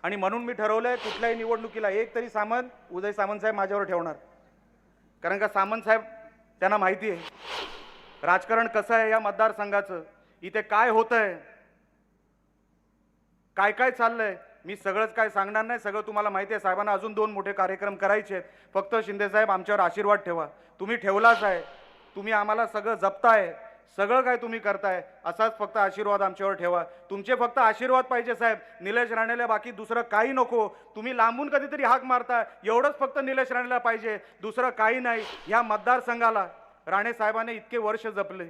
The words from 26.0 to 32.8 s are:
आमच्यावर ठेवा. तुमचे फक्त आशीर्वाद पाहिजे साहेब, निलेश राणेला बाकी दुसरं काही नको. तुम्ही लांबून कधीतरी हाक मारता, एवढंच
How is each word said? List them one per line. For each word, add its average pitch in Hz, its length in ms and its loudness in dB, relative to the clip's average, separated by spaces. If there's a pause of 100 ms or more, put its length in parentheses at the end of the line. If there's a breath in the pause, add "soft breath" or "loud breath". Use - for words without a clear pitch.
आमच्यावर 196 320 -2
ठेवा. 175 300 -2 (260 loud breath)
तुमचे 202 260 -2
फक्त 240 220 0
आशीर्वाद 247 460 4
पाहिजे 240 320 -2
साहेब, 233 220 2 (240 loud breath)
निलेश 220 300 -2
राणेला 233 360 -2
बाकी 220 240 -2
दुसरं 220 300 -6
काही 226 300 2
नको. 240 360 2
तुम्ही 240 500 -10
लांबून 240 320 2
कधीतरी 285 340 -2
हाक 262 200 4
मारता, 247 400 0 (220 loud breath)
एवढंच 254 340 2